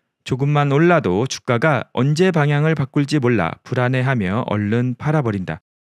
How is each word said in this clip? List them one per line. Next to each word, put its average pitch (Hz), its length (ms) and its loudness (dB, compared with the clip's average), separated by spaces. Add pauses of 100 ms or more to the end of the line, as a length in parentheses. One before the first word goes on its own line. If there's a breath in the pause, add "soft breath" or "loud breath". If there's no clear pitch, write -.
(240)
조금만 143 480 0
올라도 139 540 2
주가가 127 680 -2
언제 151 380 2
방향을 147 440 2
바꿀지 143 440 -2
몰라 120 320 0 (120)
불안해하며 127 840 -2
얼른 113 520 -2
팔아버린다. 107 640 -2 (220)